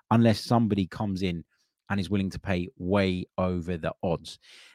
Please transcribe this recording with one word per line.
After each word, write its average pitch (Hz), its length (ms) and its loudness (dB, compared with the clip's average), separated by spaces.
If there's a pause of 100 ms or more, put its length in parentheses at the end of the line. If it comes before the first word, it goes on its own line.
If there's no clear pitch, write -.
(100)
unless 113 300 6
somebody 104 460 2
comes 98 360 -4
in 87 220 -4 (440)
and 98 120 -2
is 87 100 -6
willing 95 200 0
to - 100 -10
pay 90 280 -2 (100)
way 92 460 0 (140)
over 90 380 -2
the 82 160 -4 (100)
odds. - 360 -4 (360)